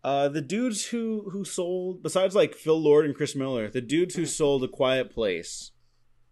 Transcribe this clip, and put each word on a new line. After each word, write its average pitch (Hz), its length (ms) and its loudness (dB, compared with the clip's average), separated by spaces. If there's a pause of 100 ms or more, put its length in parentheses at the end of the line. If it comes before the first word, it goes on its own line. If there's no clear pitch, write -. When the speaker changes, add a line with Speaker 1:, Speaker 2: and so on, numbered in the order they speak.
Speaker 1:
Uh, 139 260 0
the 147 120 -4
dudes 202 460 -4
who, 220 440 -4
who 196 140 -6
sold, 180 580 -4
besides, 185 320 0
like, 175 180 4
Phil 160 260 0
Lord 151 260 8
and 143 100 -2
Chris 143 200 -4
Miller, 131 340 -4
the 123 120 -4
dudes 160 340 -2
who 175 80 -2
Speaker 2:
Mm. 156 40 -4
Speaker 1:
sold 143 360 0
A 127 40 -4
Quiet 131 420 0
Place. 95 600 -4 (600)